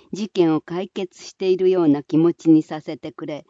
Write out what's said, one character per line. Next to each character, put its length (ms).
事 160
件 260
を 60
解 280
決 340
し 140
て 140
い 60
る 140
よ 120
う 60
な 140
気 140
持 160
ち 180
に 120
さ 180
せ 160
て 160
く 140
れ、 240